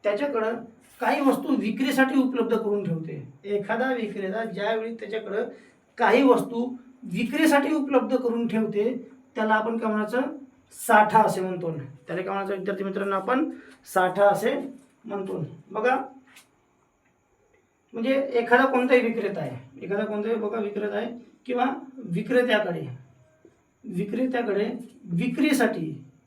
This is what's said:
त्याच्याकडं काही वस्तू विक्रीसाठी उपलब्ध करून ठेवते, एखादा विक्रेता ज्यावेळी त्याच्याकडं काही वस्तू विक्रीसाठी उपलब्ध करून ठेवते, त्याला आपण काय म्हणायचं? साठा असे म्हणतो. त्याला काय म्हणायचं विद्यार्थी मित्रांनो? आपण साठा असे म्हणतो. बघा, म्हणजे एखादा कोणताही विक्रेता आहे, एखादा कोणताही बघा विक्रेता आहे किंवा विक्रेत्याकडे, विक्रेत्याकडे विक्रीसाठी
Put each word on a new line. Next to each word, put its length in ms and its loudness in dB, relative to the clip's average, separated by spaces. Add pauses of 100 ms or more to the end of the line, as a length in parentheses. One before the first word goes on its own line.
त्याच्याकडं 520 0 (460)
काही 200 0
वस्तू 340 2
विक्रीसाठी 640 2
उपलब्ध 380 0
करून 260 -2
ठेवते, 500 -8 (100)
एखादा 500 -2
विक्रेता 500 -4
ज्यावेळी 520 -4
त्याच्याकडं 480 -6 (540)
काही 260 6
वस्तू 520 2 (280)
विक्रीसाठी 720 2
उपलब्ध 420 2
करून 320 0
ठेवते, 640 -2 (240)
त्याला 180 2
आपण 240 0
काय 140 -2
म्हणायचं? 300 0 (520)
साठा 480 4
असे 200 2
म्हणतो. 300 -4 (360)
त्याला 140 -6
काय 80 -6
म्हणायचं 240 -4
विद्यार्थी 300 -4
मित्रांनो? 320 -2
आपण 340 0 (440)
साठा 360 6
असे 440 0 (320)
म्हणतो. 400 -6 (260)
बघा, 260 2 (2000)
म्हणजे 400 0
एखादा 320 6
कोणताही 360 4
विक्रेता 380 -2
आहे, 460 -10
एखादा 200 -2
कोणताही 300 -2
बघा 240 -4
विक्रेता 380 -4
आहे 220 -6 (260)
किंवा 200 0 (320)
विक्रेत्याकडे, 880 0 (960)
विक्रेत्याकडे 880 -2 (320)
विक्रीसाठी 1000 0 (220)